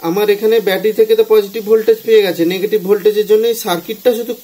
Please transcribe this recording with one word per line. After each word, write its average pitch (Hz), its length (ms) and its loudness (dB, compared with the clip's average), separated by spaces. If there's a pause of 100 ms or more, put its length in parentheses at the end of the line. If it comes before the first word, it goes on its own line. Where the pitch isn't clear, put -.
আমার 202 260 -2
এখানে 220 200 0 (120)
ব্যাটারি 196 320 -2
থেকে 220 200 4
তো 226 40 4 (100)
পজিটিভ 208 360 0
ভোল্টেজ 220 380 2
পেয়ে 220 180 4
গেছে, 170 160 -4 (120)
নেগেটিভ 190 340 -4
ভোল্টেজের 208 440 0
জন্য 214 200 2
এই 226 140 -4
সার্কিটটা 202 520 -4
শুধু 240 160 -8 (100)